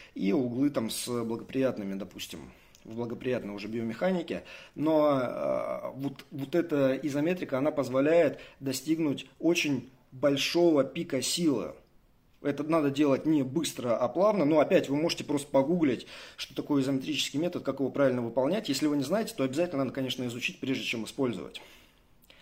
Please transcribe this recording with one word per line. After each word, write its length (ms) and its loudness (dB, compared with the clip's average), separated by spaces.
и 180 0
углы 360 0
там 220 -2
с 180 -8
благоприятными, 680 -2
допустим, 580 -12
в 120 -14
благоприятной 580 -4
уже 140 -10
биомеханике. 760 -2
Но, 380 4
а, 840 -2
вот, 360 -8
вот 240 -6
эта 480 4
изометрика, 540 -2
она 140 2
позволяет 680 4
достигнуть 680 -2
очень 500 0
большого 760 4
пика 380 -4
силы. 520 0
Это 220 -2
надо 260 2
делать 340 2
не 200 4
быстро, 520 -2
а 120 0
плавно. 360 2
Но 140 4
опять 300 4
вы 80 0
можете 260 -2
просто 260 -2
погуглить, 580 2
что 180 -12
такое 280 0
изометрический 560 -2
метод, 240 -2
как 160 -4
его 100 0
правильно 320 2
выполнять. 480 0
Если 200 0
вы 80 0
не 80 0
знаете, 300 -2
то 100 -2
обязательно 400 0
надо, 100 -4
конечно, 320 -4
изучить, 320 -6
прежде 260 -2
чем 200 -4
использовать. 580 -4